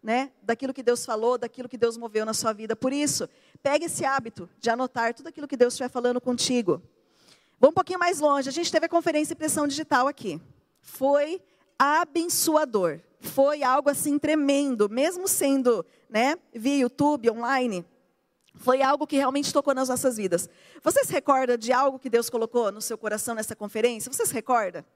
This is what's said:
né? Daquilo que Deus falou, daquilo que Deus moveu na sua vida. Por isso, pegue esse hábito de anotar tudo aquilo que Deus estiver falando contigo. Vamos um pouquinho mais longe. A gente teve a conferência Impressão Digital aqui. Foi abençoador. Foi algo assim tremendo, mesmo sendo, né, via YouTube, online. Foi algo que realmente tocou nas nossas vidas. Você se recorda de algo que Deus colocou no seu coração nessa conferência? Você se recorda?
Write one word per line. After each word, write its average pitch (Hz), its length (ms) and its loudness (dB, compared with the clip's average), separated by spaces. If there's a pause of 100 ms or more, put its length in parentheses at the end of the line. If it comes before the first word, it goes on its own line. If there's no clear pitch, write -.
né? 247 300 -2 (100)
Daquilo 254 320 -4
que 262 100 -12
Deus 233 220 0
falou, 233 320 0
daquilo 240 320 -10
que 254 80 -14
Deus 226 200 0
moveu 214 280 -4
na 220 80 -4
sua 220 180 -2
vida. 214 240 -4
Por 262 160 -2
isso, 285 380 -2 (340)
pegue 294 220 2
esse 311 200 -4
hábito 240 440 -4 (100)
de 233 100 -4
anotar 240 440 -2
tudo 277 140 -16
aquilo 302 200 -14
que 277 80 -6
Deus 240 180 6
estiver 254 160 -6
falando 247 300 -2
contigo. 240 640 0 (760)
Vamos 302 140 8
um - 20 -2
pouquinho 370 240 0
mais 349 200 2
longe. 285 280 2
A 277 60 -8
gente 330 180 -4
teve 320 140 2
a 330 40 -2
conferência 311 440 0
Impressão 302 340 -2
Digital 277 400 0
aqui. 190 320 -6 (420)
Foi 285 600 0 (360)
abençoador. 294 1200 0 (200)
Foi 285 440 0
algo 269 260 2
assim 285 280 -2
tremendo, 277 720 0
mesmo 349 380 -2
sendo, 262 580 2 (240)
né, 254 280 0 (160)
via 254 240 -2
YouTube, 262 520 2
online. 233 560 -2 (680)
Foi 254 260 2
algo 277 240 2
que 294 120 0
realmente 277 340 0
tocou 285 220 2
nas 262 160 -2
nossas 247 280 0
vidas. 180 320 -2 (320)
Você 523 220 2
se - 80 -4
recorda 262 460 2
de 226 160 -2
algo 269 260 2
que 262 100 -10
Deus 233 200 0
colocou 226 420 -2
no 208 100 -12
seu 220 160 -8
coração 214 380 -6
nessa 220 200 -8
conferência? 220 560 -2
Você 427 140 -2
se - 80 -4
recorda? 208 520 -2 (100)